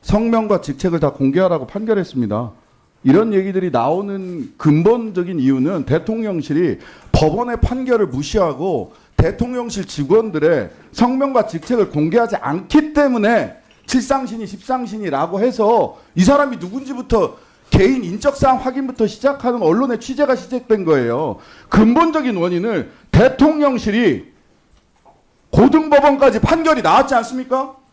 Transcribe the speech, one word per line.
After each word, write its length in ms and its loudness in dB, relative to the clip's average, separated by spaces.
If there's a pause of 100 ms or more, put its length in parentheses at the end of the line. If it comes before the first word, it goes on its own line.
성명과 580 0
직책을 380 -4
다 120 0
공개하라고 560 0
판결했습니다. 840 -4 (540)
이런 280 4
얘기들이 380 -2
나오는 840 -4
근본적인 840 0
이유는 460 0
대통령실이 960 -2 (320)
법원의 480 0
판결을 480 0
무시하고 840 -4 (240)
대통령실 680 -2
직원들의 840 0 (220)
성명과 560 0
직책을 420 -2
공개하지 480 0
않기 560 -2
때문에 640 0 (280)
칠상신이 640 -2
십상신이라고 920 -4
해서 580 0 (160)
이 80 2
사람이 340 2
누군지부터 800 -4 (320)
개인 340 2
인적사항 540 0
확인부터 500 -4
시작하는 540 -2
언론의 380 0
취재가 360 -2
시작된 500 -4
거예요. 520 0 (320)
근본적인 680 2
원인을 540 -2 (200)
대통령실이 1200 2 (1200)
고등법원까지 880 4
판결이 420 2
나왔지 340 2
않습니까? 600 -4 (180)